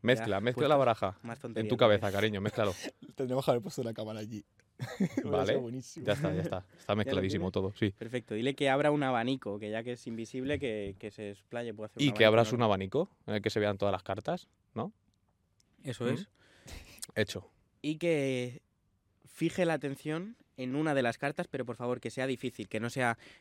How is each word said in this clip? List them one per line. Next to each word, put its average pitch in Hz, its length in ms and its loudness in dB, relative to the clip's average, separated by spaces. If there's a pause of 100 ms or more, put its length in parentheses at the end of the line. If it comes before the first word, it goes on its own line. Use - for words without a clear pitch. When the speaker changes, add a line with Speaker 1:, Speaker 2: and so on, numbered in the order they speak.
Speaker 1:
Mezcla, 113 340 4
Speaker 2:
Ya, 101 40 0
Speaker 1:
mezcla 120 220 0
Speaker 2:
pues 143 60 4
Speaker 1:
la 151 60 6
Speaker 2:
está 143 40 6
Speaker 1:
baraja 110 440 2
Speaker 2:
más 117 160 -10
Speaker 1:
en - 40 -18
Speaker 2:
tontería 110 260 -4
Speaker 1:
tu 120 80 2
Speaker 2:
que 113 40 2
Speaker 1:
cabeza, 104 280 8
Speaker 2:
es. 95 60 -2
Speaker 1:
cariño, 101 260 2
mézclalo. 101 320 0 (220)
Speaker 3:
<laughs> - 220 -20
Tendríamos 131 280 -2
que - 60 2
haber 120 120 4
puesto 127 200 -8
la 113 100 -4
cámara 110 280 -8
allí. 107 240 -8 (340)
<laughs> - 200 -8 (200)
Hubiera - 200 -4
Speaker 1:
Vale, 95 100 2
Speaker 3:
sido 135 120 2
buenísimo. 123 460 -8
Speaker 1:
ya 104 80 2
está, 117 200 -2
ya 92 60 0
está. 95 240 -4 (140)
Está - 0 -
Speaker 2:
<laughs> - 80 -20
¿Ya 101 80 2
lo - 20 0
Speaker 1:
mezcladísimo 95 540 0
Speaker 2:
tiene? 95 180 0
Speaker 1:
todo, 98 80 -8
sí. 107 140 2
Speaker 2:
Perfecto, 113 440 -8
dile 123 200 -2
que 139 160 2
abra 147 200 4
un 147 120 2
abanico, 123 560 0
que 104 120 -8
ya 110 120 -4
que 123 100 -6
es 120 140 -10
invisible, 127 520 -4
que, 107 400 -4
que 107 120 -10
se 104 200 -10
explaye, 117 440 -10
puede 107 160 -10
hacer - 120 -2
Speaker 1:
Y 143 60 4
Speaker 2:
un 104 60 0
Speaker 1:
que 110 100 8
abras 110 240 8
Speaker 2:
abanico 120 80 0
Speaker 1:
un 120 40 2
Speaker 2:
enorme. 110 120 6
Speaker 1:
abanico 98 380 0 (160)
en 104 80 -4
el 104 80 0
que 107 80 2
se 110 100 0
vean 104 160 2
todas 101 160 0
las 95 100 -4
cartas, 107 460 -6 (260)
¿no? 131 180 -6 (920)
Speaker 2:
Eso 120 200 -6
Speaker 1:
¿Mm? 120 100 0
Speaker 2:
es. 190 140 -8 (840)
Speaker 1:
Hecho. 104 360 -2 (320)
Speaker 2:
Y 151 160 -2
que 135 640 0 (640)
fije 165 400 0
la 160 80 2
atención 156 640 -6 (200)
en 127 200 -4
una 156 180 2
de 139 60 4
las 117 160 2
cartas, 147 320 -4
pero 131 160 -6
por 117 120 -8
favor 120 240 -2
que 113 100 -6
sea 131 160 -4
difícil, 123 420 -4
que 107 120 -4
no 117 100 -4
sea 120 260 2 (240)